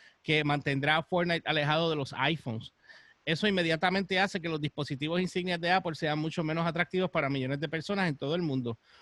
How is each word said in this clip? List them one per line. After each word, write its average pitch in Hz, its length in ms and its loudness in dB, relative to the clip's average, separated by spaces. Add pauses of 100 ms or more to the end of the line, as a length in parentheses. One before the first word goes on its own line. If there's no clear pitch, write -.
(220)
que 151 220 4
mantendrá 147 540 2
a 165 40 0
Fortnite 175 460 0
alejado 156 420 2
de 151 60 0
los 139 200 -4
iPhones." 131 560 -2 (520)
Eso 160 220 0
inmediatamente 185 720 2
hace 190 220 0
que 165 80 -6
los 160 120 -2
dispositivos 151 600 -4
insignias 180 400 -2
de 170 100 0
Apple 180 240 2
sean 151 240 -2
mucho 160 240 -2
menos 165 240 0
atractivos 175 440 0
para 147 200 0
millones 139 300 -2
de 156 80 -4
personas 180 400 -2
en 139 80 -2
todo 139 180 -2
el 180 80 0
mundo. 131 360 -2 (240)